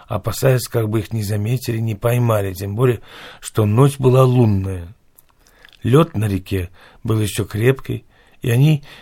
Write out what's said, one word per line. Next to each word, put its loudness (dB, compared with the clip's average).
опасаясь, -2
как -2
бы -2
их -8
не -4
заметили, -4
не -4
поймали, 0
тем -8
более, 0
что -2
ночь 2
была 4
лунная. 0
Лёд 2
на -2
реке -4
был -2
ещё -4
крепкий, -2
и -4
они, 4